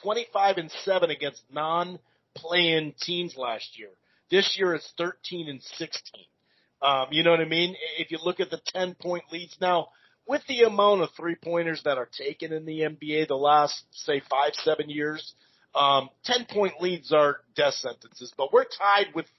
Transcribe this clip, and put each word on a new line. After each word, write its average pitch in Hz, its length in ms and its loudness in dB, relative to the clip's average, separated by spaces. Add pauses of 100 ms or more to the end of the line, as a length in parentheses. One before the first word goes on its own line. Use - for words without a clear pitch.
twenty-five 196 560 0
and 160 140 -6 (120)
seven 180 280 2
against 143 300 -8 (100)
non-play-in 165 1500 -2
teams 175 360 -6
last 117 400 -8
year. 104 120 -20 (400)
This 190 280 2
year 180 180 0
it's - 220 -8
thirteen 175 500 -8
and 135 140 -10
sixteen. - 640 -12 (560)
Um, 135 300 2
you 156 120 0
know 170 80 6
what 165 80 6
I 160 60 0
mean? 170 300 -2 (220)
If 160 140 -8
you 160 100 -6
look 180 180 -2
at 180 100 -2
the 165 100 -8 (140)
ten-point 180 580 -6
leads 170 300 -12
now, 180 280 0 (380)
with 285 200 0
the 240 160 2
amount 202 380 4
of 151 140 0
three-pointers 165 680 -4
that 139 120 2
are 120 200 -6
taken 151 340 -8
in 160 140 -6
the 156 180 -4
N 156 160 -4
B 151 160 -4
A 156 100 2
the 139 100 -2
last, 147 460 4 (100)
say, 143 380 -4
five, 143 260 2
seven 151 340 0
years, 151 440 -8 (400)
um, 139 360 2 (160)
ten-point 208 560 -2
leads 175 320 -4
are 147 240 6 (180)
death 143 200 2
sentences. - 640 -12
But 139 140 -2
we're 254 140 6
tied 202 500 2
with 165 100 -6 (140)